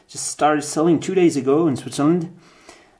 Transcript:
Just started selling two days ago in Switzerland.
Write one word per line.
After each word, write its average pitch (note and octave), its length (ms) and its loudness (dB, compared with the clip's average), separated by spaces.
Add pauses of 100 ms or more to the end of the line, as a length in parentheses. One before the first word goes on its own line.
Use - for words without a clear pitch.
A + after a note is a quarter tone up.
Just - 200 -12
started D3 340 0
selling D#3 380 2
two F#3 160 -4
days E3+ 200 2
ago C#3+ 320 2
in C3 80 0
Switzerland. D#3+ 640 -2 (640)